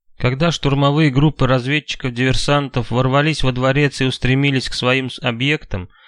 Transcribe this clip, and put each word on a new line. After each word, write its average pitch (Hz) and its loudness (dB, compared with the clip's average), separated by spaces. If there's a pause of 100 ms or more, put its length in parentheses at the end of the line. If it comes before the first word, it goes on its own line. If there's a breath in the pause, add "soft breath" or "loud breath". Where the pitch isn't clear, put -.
(180)
Когда 135 0
штурмовые 143 2
группы 139 2
разведчиков-диверсантов 131 -2
ворвались 135 0
во 131 2
дворец 135 0
и 131 0
устремились 131 0
к - -8
своим 127 0
с-, - -14
объектам – 120 -4 (200 soft breath)